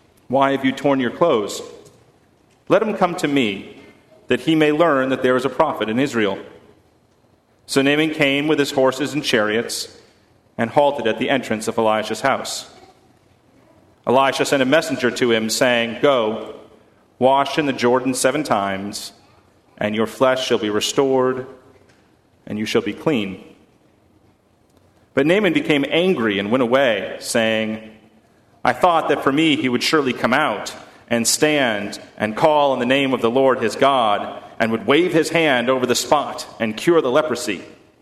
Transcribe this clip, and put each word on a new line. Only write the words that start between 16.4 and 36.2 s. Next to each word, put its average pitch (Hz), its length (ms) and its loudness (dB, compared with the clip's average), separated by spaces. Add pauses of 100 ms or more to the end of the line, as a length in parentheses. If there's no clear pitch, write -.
wash 139 400 2
in 156 80 0
the 135 60 -2
Jordan 127 420 0
seven 135 280 0
times, 101 680 -4 (640)
and 107 180 -2
your 110 120 0
flesh 131 400 0
shall 117 120 2
be 107 120 -4
restored, 127 760 0 (1000)
and 107 120 -8
you 107 60 -6
shall 110 160 0
be 104 140 -4
clean." 104 500 -4 (1700)
But 139 140 2
Naaman 185 260 2
became 147 380 0
angry 139 480 0
and 101 120 -4
went 131 120 2
away, 117 580 0
saying, 110 680 -2 (760)
"I - 80 2
thought 165 380 2
that 143 120 -2
for 139 100 0
me 156 220 2
he 131 140 0
would 120 140 -2
surely 135 320 0
come 117 180 -2
out 123 400 -2 (360)
and 117 200 0
stand 120 720 0 (160)
and 107 180 -4
call 147 380 4
on 127 60 -2
the 120 80 -2
name 135 260 2
of 120 80 0
the 113 100 2
Lord 131 300 2
his 110 160 -2
God, 110 640 0 (160)
and 113 140 0
would 104 140 -4
wave 160 260 2
his 156 160 2
hand 135 400 0
over 131 160 0
the 120 100 2
spot 123 520 -2 (120)